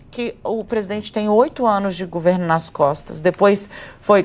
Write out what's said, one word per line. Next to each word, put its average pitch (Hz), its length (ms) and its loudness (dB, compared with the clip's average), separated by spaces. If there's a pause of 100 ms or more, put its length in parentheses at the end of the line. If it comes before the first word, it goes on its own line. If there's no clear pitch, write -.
(100)
que 240 240 -8 (100)
o 220 180 -4
presidente 208 480 -6
tem 214 200 -2
oito 247 360 2
anos 196 300 0
de 185 80 -6
governo 175 420 0
nas 165 220 0
costas, 147 540 -2
depois 196 480 2 (320)
foi 202 220 4